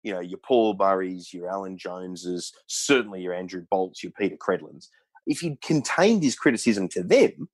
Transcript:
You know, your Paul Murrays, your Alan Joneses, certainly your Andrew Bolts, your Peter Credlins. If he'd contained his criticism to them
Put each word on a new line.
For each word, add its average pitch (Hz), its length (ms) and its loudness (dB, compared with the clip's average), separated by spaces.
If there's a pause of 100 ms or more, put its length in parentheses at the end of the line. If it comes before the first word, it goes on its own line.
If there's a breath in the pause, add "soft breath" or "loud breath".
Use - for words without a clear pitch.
You 107 120 -6
know, 90 60 -4
your 90 200 -10
Paul 113 360 4
Murrays, 92 580 0
your 87 160 -10
Alan 95 280 -6
Joneses, 90 720 -8 (160 soft breath)
certainly 107 540 0
your 90 120 -6
Andrew 90 360 -8
Bolts, 92 340 -2
your 87 80 -10
Peter 95 240 -2
Credlins. 80 520 -6 (380 soft breath)
If - 140 -2
he'd 160 220 -6
contained 175 640 2
his 127 120 2
criticism 107 540 2
to 92 140 -4
them 196 500 4